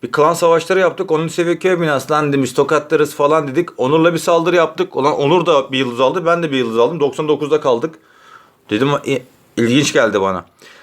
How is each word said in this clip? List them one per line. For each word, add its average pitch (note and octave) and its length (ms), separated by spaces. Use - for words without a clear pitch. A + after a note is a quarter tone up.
Bir A#2+ 100
klan D#3 220
savaşları E3+ 460
yaptık. E3+ 300
Onuncu D#3+ 240
seviye E3+ 240
köy F3+ 220
binası, D3+ 320
"Lan," D3+ 200
demiş, C3+ 200
"tokatlarız," D3 600
falan D3 340
dedik. D#3 280
Onur'la D#3+ 380
bir D#3+ 40
saldırı E3+ 380
yaptık. E3+ 400
Ulan C3+ 180
Onur D#3 320
da C#3 260
bir C3 60
yıldız B2 220
aldı, D3 260
ben E3+ 160
de D#3+ 100
bir C3+ 40
yıldız A2+ 220
aldım. C#3+ 220
Doksan C#3+ 280
dokuzda D3 320
kaldık. C3+ 340
Dedim, A#2 180
"İ-, C3 160
ilginç B2 360
geldi A2 280
bana." F#2+ 240